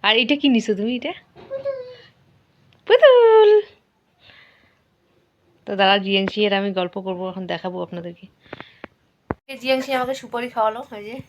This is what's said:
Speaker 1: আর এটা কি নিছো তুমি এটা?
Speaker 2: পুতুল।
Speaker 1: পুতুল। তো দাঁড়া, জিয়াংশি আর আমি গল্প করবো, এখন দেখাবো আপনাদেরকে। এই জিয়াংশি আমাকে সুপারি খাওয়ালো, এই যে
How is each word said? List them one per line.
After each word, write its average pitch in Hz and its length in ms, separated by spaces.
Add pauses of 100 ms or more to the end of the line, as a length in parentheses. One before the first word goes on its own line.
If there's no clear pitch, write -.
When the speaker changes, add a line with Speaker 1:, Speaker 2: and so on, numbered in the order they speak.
Speaker 1:
আর 214 140
এটা 247 200
কি 285 120
নিছো 226 260
তুমি 220 220
এটা? 285 160 (220)
Speaker 2:
পুতুল। 539 580 (920)
Speaker 1:
পুতুল। 440 760 (2000)
তো 202 100
দাঁড়া, 196 220
জিয়াংশি 196 480
আর 196 60
আমি 196 200
গল্প 180 340
করবো, 185 240
এখন 185 160
দেখাবো 180 360
আপনাদেরকে। 175 440 (1200)
এই 262 120
জিয়াংশি 262 340
আমাকে 254 220
সুপারি 240 340
খাওয়ালো, 220 320 (160)
এই 208 80
যে 240 240